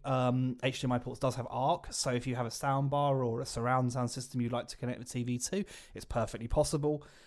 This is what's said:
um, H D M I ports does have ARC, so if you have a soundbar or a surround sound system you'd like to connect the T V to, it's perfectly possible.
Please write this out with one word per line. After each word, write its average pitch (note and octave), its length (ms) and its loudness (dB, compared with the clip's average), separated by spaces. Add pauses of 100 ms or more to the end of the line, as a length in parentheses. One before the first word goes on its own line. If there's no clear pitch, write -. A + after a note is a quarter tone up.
um, B2+ 580 2
H C3 200 0
D - 40 -2
M B2+ 60 2
I B2 80 2
ports B2 180 -6
does B2 180 2
have B2 140 -4
ARC, B2+ 420 0
so - 200 -2
if B2 160 0
you B2 80 0
have B2 100 -2
a A2+ 40 -4
soundbar C#3 760 2
or A#2 140 0
a C3+ 60 -4
surround B2 480 2
sound B2 180 0
system B2 300 -4
you'd A#2+ 100 0
like A#2+ 160 -2
to - 100 -12
connect B2 220 -4
the B2 60 -10
T A#2+ 180 -4
V B2 160 0
to, F#3+ 240 -2 (320)
it's - 100 -10
perfectly A2+ 440 -4
possible. D3 540 2 (220)